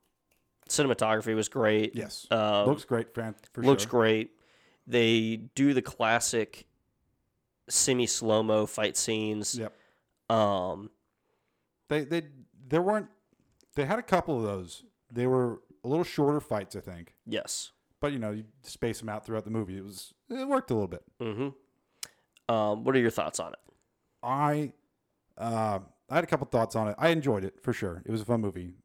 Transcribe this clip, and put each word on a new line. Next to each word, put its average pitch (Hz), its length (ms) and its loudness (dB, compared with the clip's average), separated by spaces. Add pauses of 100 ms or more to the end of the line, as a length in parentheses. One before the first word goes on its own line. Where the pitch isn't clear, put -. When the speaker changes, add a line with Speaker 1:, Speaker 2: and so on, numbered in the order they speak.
(680)
Speaker 1:
cinematography 110 680 0
was 110 140 0
great. 107 460 2
Speaker 2:
Yes. - 360 -10
Speaker 1:
Um, 104 360 2
Speaker 2:
Looks 143 180 0
great, 117 280 -4
fan, 113 220 -8 (180)
for 123 100 -6
Speaker 1:
looks 135 200 6
Speaker 2:
sure. 117 80 -4
Speaker 1:
great. 110 400 2 (560)
They 113 500 2 (180)
do 139 180 4
the 127 80 2
classic 113 840 0 (1040)
semi 123 380 2
slow-mo 110 580 2
fight - 320 -2
scenes. 107 600 -2
Speaker 2:
Yep. 110 160 -8 (640)
Speaker 1:
Um, 98 540 0 (1000)
Speaker 2:
They, 147 160 0
they, 160 180 -2 (440)
there 156 140 2
weren't, 202 260 0 (680)
they 143 100 0
had 202 140 0
a 233 40 -8
couple 165 340 2
of 113 60 0
those. 95 400 -4 (280)
They 120 160 0
were 123 320 2 (240)
a 113 40 -8
little 160 180 0
shorter 147 340 2
fights, 104 360 -4
I 98 40 -10
think. 87 340 -14 (140)
Speaker 1:
Yes. - 440 -6 (280)
Speaker 2:
But, 147 140 -2
you 135 60 -4
know, 107 120 -4
you 107 140 -8 (180)
space - 360 -4
them 113 100 -8
out 107 160 -8
throughout 110 180 -4
the 107 80 -10
movie. 101 260 -4
It 95 60 -12
was, 98 300 -18 (160)
it 262 180 -6
worked 262 240 0
a - 20 2
little 104 140 0
bit. - 160 -12 (180)
Speaker 1:
Mm-hmm. - 1300 -8
Um, 107 300 2
what 131 120 2
are 131 40 6
your 117 120 6
thoughts - 280 -4
on 85 140 -10
it? - 60 -18 (640)
Speaker 2:
I, 147 480 0 (680)
uh, 110 420 -2 (300)
I 135 60 -4
had 170 80 2
a 160 40 -8
couple 135 200 -2
thoughts 113 280 0
on 110 120 0
it. 104 100 -4
I 160 120 4
enjoyed 135 340 2
it, - 180 -8
for 123 120 0
sure. 92 320 -6
It - 60 -6
was 110 100 -2
a 104 40 -10
fun 117 160 0
movie. 92 320 -6 (120)